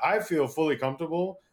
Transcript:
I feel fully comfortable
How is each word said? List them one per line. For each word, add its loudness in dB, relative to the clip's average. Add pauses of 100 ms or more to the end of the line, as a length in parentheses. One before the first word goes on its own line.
I 2
feel 2
fully 0
comfortable -4 (120)